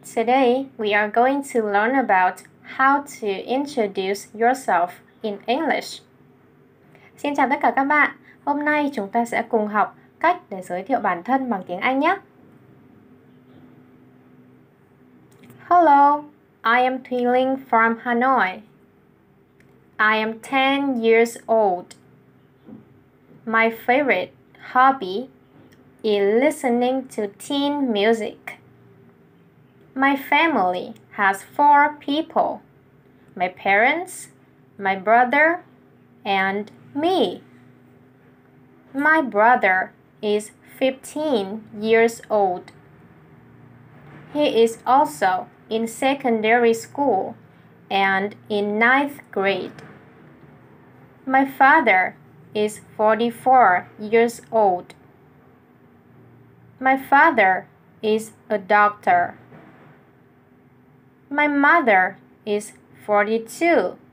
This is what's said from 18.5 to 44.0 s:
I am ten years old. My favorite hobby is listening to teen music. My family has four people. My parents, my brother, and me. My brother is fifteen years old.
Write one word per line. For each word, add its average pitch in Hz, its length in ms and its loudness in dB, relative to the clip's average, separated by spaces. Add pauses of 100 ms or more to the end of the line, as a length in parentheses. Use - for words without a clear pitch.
I 220 200 2
am 226 220 -4
ten 269 640 -2
years 226 340 4 (100)
old. 202 380 0 (1600)
My 226 240 2 (180)
favorite 247 420 0 (440)
hobby 254 560 0 (720)
is 208 400 2
listening 254 600 0 (120)
to 214 80 -6 (240)
teen 285 460 -2
music. 214 440 0 (1600)
My 269 220 0
family 262 800 -2 (240)
has 196 260 -2
four 294 560 2
people. 294 600 -4 (760)
My 185 140 -4
parents, 240 800 -2 (480)
my 196 180 -4
brother, 247 720 0 (580)
and 196 480 -4 (240)
me. 285 480 -2 (1500)
My 302 280 0
brother 208 720 2 (300)
is 208 300 -4 (280)
fifteen 262 840 -4 (140)
years 226 520 0
old. 190 420 -2 (1600)